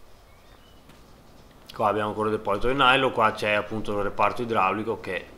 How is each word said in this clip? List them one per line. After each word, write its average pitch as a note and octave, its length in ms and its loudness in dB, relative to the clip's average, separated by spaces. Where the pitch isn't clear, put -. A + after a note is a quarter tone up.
Qua A2 140 0
abbiamo G#2+ 220 0
ancora G#2+ 200 -4
il G#2+ 60 0
depósito G#2 320 -2
di B2+ 60 2
nylon, C3+ 380 4
qua A2 200 2
c'è G#2+ 200 -2
appunto G#2 460 -2
il G2+ 60 -2
reparto G#2 380 0
idraulico G#2 580 0
che F#2 260 -8